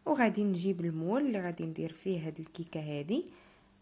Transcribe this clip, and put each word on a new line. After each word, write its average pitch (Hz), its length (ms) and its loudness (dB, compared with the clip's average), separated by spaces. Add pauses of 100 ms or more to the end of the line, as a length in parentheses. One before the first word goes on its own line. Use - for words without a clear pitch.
وغادي 220 380 4
نجيب 185 380 2
المول 175 440 0
اللي 214 160 2
غادي 170 240 -2
ندير 160 280 -4
فيه 170 340 -2
هاد 156 120 -6
الكيكه 170 400 -8
هادي. 151 460 -2 (560)